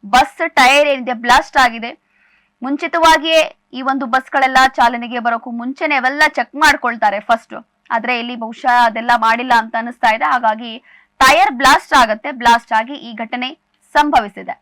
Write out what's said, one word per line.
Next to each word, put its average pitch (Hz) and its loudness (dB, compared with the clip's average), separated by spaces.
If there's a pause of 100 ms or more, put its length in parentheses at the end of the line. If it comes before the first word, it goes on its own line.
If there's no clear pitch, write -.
ಬಸ್ 247 2 (160)
ಟೈರ್ 285 4
ಏನಿದೆ 254 -2
ಬ್ಲಾಸ್ಟ್ 240 0
ಆಗಿದೆ, 233 0 (720)
ಮುಂಚಿತವಾಗಿಯೇ 320 2 (300)
ಈ 254 -10
ಒಂದು 269 -4
ಬಸ್ಗಳೆಲ್ಲ 262 0 (100)
ಚಾಲನೆಗೆ 240 -2
ಬರೋಕ್ಕೂ 233 -4
ಮುಂಚೆನೆ 262 -6
ಅವೆಲ್ಲ 269 -2
ಚೆಕ್ 285 -6
ಮಾಡ್ಕೊಳ್ತಾರೆ 240 0
ಫಸ್ಟ್. 226 -4 (360)
ಆದ್ರೆ 240 -2
ಇಲ್ಲಿ 240 -10
ಬಹುಶಃ 240 0
ಅದೆಲ್ಲ 226 -4
ಮಾಡಿಲ್ಲ 233 0
ಅಂತ 226 -2
ಅನಿಸ್ತಾ 233 -2
ಇದೆ. 233 -4
ಹಾಗಾಗಿ 240 -2 (380)
ಟೈರ್ 302 4
ಬ್ಲಾಸ್ಟ್ 277 0
ಆಗತ್ತೆ, 233 2
ಬ್ಲಾಸ್ಟ್ 233 0
ಆಗಿ 233 -2
ಈ 233 -16
ಘಟನೆ 247 -8 (340)
ಸಂಭವಿಸಿದೆ. 226 0